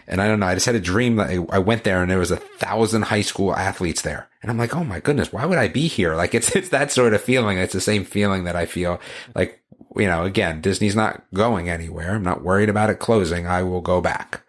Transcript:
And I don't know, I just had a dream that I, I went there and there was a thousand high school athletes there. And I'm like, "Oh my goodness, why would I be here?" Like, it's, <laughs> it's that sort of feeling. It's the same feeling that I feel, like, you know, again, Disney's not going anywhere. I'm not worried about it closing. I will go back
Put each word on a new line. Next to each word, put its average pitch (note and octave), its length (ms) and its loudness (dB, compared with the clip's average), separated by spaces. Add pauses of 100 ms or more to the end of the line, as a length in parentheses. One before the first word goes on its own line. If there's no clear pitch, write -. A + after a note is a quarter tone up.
And F2+ 160 -2
I G#2 60 2
don't G#2+ 100 2
know, G2 80 2
I F#2 80 2
just - 120 0
had A#2+ 100 2
a G#2 40 -2
dream A2 360 2
that F2+ 140 2
I, F2+ 80 0 (120)
I G2 80 2
went F#2+ 240 2
there F#2+ 180 2
and F2+ 100 2
there F#2+ 80 2
was F2 120 0
a E2+ 60 0
thousand G#2+ 680 0
high G#2 200 0
school F#2+ 340 -2
athletes F#2+ 460 -2
there. - 260 -8 (140)
And A2 80 -6
I'm A#2 80 -2
like, A#2 180 -2
"Oh F3 80 -2
my F#2 160 -6
goodness, C3+ 320 0
why G#2 140 -4
would F3 120 2
I A2+ 80 2
be D#3 220 0
here?" E2+ 260 0
Like, E2 200 0
it's, - 220 2
<laughs> - 0 -
it's F#3 120 -2
that C#3 240 0
sort A#2+ 220 6
of G2+ 80 2
feeling. A2 360 2
It's F#2 140 0
the F#2+ 80 -4
same G#2 240 2
feeling G2 400 0
that F2 100 -2
I E2+ 120 -2
feel, F2 340 -2 (340)
like, - 260 -2 (360)
you G#2 100 2
know, F2 180 2
again, F#2 360 -2
Disney's G2 360 0
not - 260 -2 (120)
going G2 340 0
anywhere. E2 460 -6
I'm G#2+ 80 -2
not F2 220 -2
worried G2 240 4
about G#2+ 220 2
it F2+ 80 -2
closing. F2 480 0
I F2+ 160 0
will F2+ 180 -2
go F2 200 2
back - 480 -4